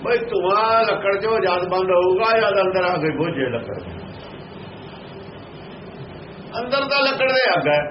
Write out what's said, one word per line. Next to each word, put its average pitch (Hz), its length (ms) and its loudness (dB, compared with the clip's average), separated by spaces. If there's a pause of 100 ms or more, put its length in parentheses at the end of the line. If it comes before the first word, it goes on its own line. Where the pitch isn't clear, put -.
ਬਈ 240 140 2 (120)
ਧੂੰਆਂ 220 540 4
ਲੱਕੜ 196 380 2
ਚੋਂ 220 180 2
ਜਦ 180 300 0
ਬੰਦ 185 220 0
ਹੋਊਗਾ, 185 380 4 (100)
ਜਦ 202 220 2
ਅੰਦਰ 185 220 2
ਆ 180 140 2
ਕੇ 156 200 0
ਬੁਝੇ 139 320 -2
ਲੱਕੜ। 117 300 -6 (2750)
ਅੰਦਰ 247 300 0
ਤਾਂ 277 120 2
ਲੱਕੜ 262 300 2
ਦੇ 262 120 4 (100)
ਅੱਗ 156 140 2
ਹੈ 147 240 4